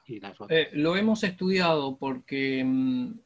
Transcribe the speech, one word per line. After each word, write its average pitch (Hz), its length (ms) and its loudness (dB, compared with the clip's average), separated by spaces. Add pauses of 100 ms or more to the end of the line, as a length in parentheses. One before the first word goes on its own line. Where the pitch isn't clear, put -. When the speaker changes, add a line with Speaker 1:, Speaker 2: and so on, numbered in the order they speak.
Speaker 1:
y 110 140 -12
las 90 200 -14
otras? 160 160 0
Speaker 2:
Eh, 151 180 2
lo 156 220 2
hemos 220 280 2
estudiado 175 760 0
porque, 135 640 -2
mm, 131 480 0 (140)